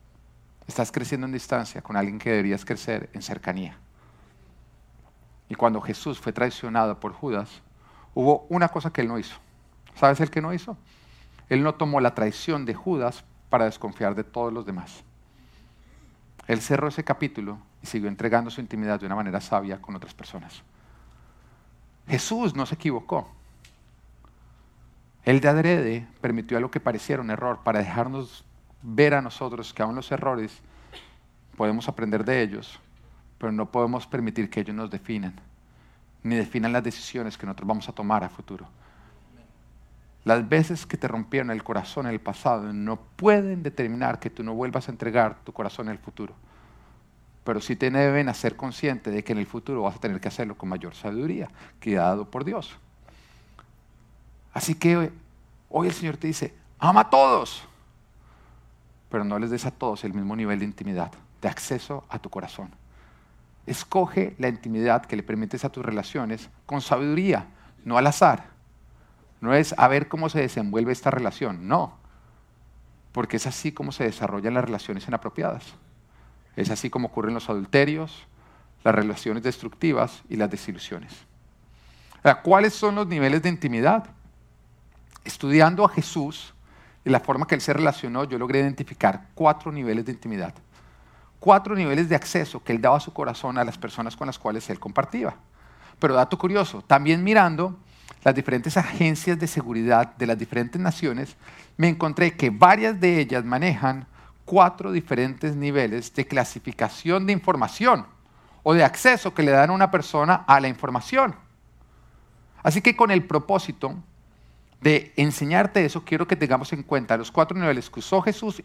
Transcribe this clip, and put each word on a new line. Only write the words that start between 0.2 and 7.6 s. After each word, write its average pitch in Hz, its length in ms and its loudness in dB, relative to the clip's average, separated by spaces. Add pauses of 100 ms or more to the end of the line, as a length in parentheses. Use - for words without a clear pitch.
Estás - 240 -4
creciendo 131 360 -6
en 131 60 -8
distancia 120 480 -4
con 107 140 -8
alguien 101 240 -2
que 117 120 -2
deberías 98 340 0
crecer 107 480 -6
en 101 80 -12
cercanía. - 560 -8 (1700)
Y 110 80 -12
cuando 113 260 2
Jesús 117 380 -8
fue 113 120 -8
traicionado 113 680 -2
por 104 140 -10
Judas, 110 480 -8 (520)